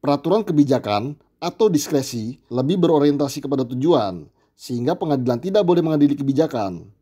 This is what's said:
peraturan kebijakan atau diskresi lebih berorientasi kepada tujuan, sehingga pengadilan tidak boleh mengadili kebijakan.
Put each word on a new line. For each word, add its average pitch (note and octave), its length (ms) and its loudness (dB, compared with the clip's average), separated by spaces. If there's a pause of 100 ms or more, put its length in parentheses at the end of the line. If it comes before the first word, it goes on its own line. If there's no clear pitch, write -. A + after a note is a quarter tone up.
peraturan E3 400 0
kebijakan C3+ 720 0 (220)
atau F3 320 0
diskresi B2+ 800 -4
lebih C3+ 320 0
berorientasi D3 640 2
kepada C3+ 160 -2
tujuan, B2 640 0 (320)
sehingga B2 400 -4
pengadilan C3 400 0
tidak G3 260 0
boleh F3 220 4
mengadili D3 320 2
kebijakan. B2+ 720 -2 (120)